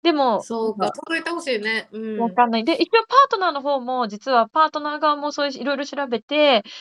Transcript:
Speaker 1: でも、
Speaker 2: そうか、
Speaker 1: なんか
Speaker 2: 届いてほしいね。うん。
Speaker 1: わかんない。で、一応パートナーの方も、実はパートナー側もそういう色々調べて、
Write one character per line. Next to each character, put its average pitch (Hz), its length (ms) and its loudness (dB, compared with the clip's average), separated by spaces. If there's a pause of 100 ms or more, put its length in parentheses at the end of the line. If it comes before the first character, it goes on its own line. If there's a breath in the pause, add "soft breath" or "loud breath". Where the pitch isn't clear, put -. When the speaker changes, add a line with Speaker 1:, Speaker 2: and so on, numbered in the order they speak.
Speaker 1:
で 339 80 4
も、 262 320 2
Speaker 2:
そ 226 260 -4
う 208 40 -4
か、 208 60 -10
Speaker 1:
な - 80 0
ん - 40 0
か - 80 -14
Speaker 2:
届 320 220 -6
い - 20 -14
て 330 60 -6
ほ 339 100 -6
し 262 160 -4
い 214 40 -4
ね。 220 340 -4
う 214 60 -12 (180)
ん。 - 20 -6
Speaker 1:
わ 233 100 0
か 240 160 4
ん 233 60 -2
な 226 60 0
い。 226 80 -2
で、 330 80 2
一 - 160 -2
応 453 180 4
パ - 80 -2 (120)
ー - 40 -10
ト 453 60 -2
ナ 370 120 0
ー - 20 -2
の 285 100 -6
方 277 180 -2
も、 247 300 -4
実 214 220 -6
は 226 180 4
パ 311 160 4
ー 302 40 0
ト 302 120 -6
ナ 294 160 -8
ー - 20 -8
側 302 160 2
も 294 160 -6
そ 294 140 -2
う 285 40 -2
い 269 80 -10
う - 40 -10
色 254 160 -2
々 277 80 -6
調 277 220 -6
べ 233 140 -4
て、 285 420 4 (180 loud breath)